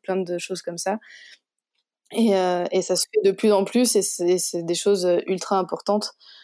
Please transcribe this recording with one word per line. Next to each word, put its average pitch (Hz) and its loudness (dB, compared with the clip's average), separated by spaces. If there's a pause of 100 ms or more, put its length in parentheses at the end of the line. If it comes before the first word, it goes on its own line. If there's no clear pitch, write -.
plein 190 -4
de 175 -4
choses 180 -10
comme 170 -10
ça. 196 -4 (1160)
Et, 226 4
euh, 180 2
et 185 2
ça 185 0
se - -2
fait 427 2
de 381 4
plus 381 2
en 202 4
plus 247 2
et 202 2
c'est, 180 0
c'est 170 -4
des 170 -2
choses, 196 0
euh, 175 2
ultra 190 -2
importantes. 202 -2 (300)